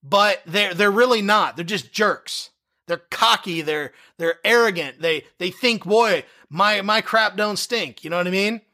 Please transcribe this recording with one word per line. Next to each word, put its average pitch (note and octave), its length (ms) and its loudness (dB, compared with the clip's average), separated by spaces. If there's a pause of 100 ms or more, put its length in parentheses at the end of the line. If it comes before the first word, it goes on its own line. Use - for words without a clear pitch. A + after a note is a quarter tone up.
but G3 460 0
they're, F#3+ 260 -2
they're G3+ 160 2
really A#3 320 4
not. G3+ 340 2
They're E3+ 100 -8
just F3+ 260 -6
jerks. - 580 -2 (380)
They're E3+ 100 -4
cocky. G3 640 -2
They're, D3+ 320 -4 (240)
they're E3 260 -2
arrogant. G3 580 2
They, D#3 220 -2 (140)
they F3+ 120 -4
think, A3+ 360 -2
"Boy, G#3 400 2 (240)
my, G3+ 320 0
my G#3+ 200 0
crap G#3+ 360 0
don't G#3 200 -2
stink." F3+ 460 -6
You D#3+ 60 -12
know E3+ 80 -2
what F3+ 100 0
I F3+ 40 -2
mean? G#3 300 -2 (120)